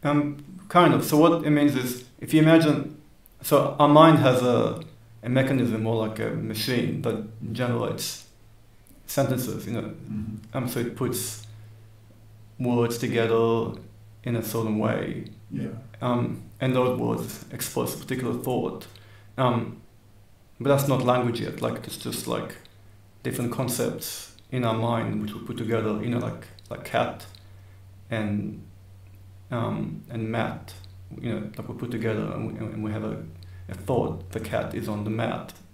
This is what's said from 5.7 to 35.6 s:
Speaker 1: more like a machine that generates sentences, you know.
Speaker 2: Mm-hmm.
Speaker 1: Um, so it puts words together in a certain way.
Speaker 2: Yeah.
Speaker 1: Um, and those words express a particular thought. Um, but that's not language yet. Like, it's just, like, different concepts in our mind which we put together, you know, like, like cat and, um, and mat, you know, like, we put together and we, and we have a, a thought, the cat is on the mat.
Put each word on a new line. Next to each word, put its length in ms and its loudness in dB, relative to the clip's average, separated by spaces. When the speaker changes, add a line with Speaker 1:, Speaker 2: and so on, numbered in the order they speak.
Speaker 1:
more 240 0
like 100 -8
a 120 -2
machine 720 -2
that 500 -6
generates 760 -4
sentences, 600 -2
you 80 -6
know. 80 -4
Speaker 2:
Mm-hmm. 760 -10
Speaker 1:
Um, 100 -4
so 140 -4
it 160 -4
puts 500 -4
words 400 2
together 720 2
in 120 -2
a 60 -2
certain 360 -2
way. 480 -2
Speaker 2:
Yeah. 180 -6
Speaker 1:
Um, 400 -2
and 140 0
those 240 2
words 540 -4
express 420 -4
a 40 -12
particular 440 -4
thought. 440 -4
Um, 440 0
but 100 0
that's 180 4
not 160 2
language 360 2
yet. 220 -6
Like, 240 -4
it's 100 -12
just, 300 -8
like, 300 -4
different 300 -4
concepts 840 -4
in 140 -2
our 100 2
mind 480 -2
which 120 -6
we 60 -10
put 160 -10
together, 460 -2
you 60 -4
know, 100 0
like, 280 -6
like 140 -10
cat 420 -2
and, 520 -4
um, 600 -4
and 200 -6
mat, 440 -4
you 120 -4
know, 240 -6
like, 120 -10
we 60 -8
put 160 -8
together 320 -2
and 200 -4
we, 60 -10
and 240 -6
we 80 -4
have 140 -4
a, 180 -6
a 60 -8
thought, 580 -2
the 80 -4
cat 340 -4
is 140 -6
on 160 -4
the 60 -4
mat. 420 -4